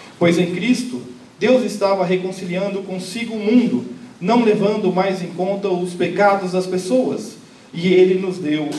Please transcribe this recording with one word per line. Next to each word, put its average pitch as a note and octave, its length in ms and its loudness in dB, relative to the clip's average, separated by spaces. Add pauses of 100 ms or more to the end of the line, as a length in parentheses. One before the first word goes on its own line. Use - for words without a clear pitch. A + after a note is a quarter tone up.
(200)
Pois E3+ 180 4
em F3 160 0
Cristo, G3 480 -2 (380)
Deus A#3+ 240 4
estava G3 420 0
reconciliando F#3 800 -4
consigo G#3 500 -8
o G#3+ 60 -6
mundo, G#3 460 2 (340)
não A3 240 2
levando G3+ 480 2
mais F#3 320 -2
em E3 40 -8
conta G3 420 -4
os F3+ 240 -2
pecados F#3+ 580 0
das F3+ 160 -2
pessoas. F3+ 680 -2 (400)
E F3+ 140 2
Ele F#3 260 6
nos F#3 200 -4
deu D3+ 420 -2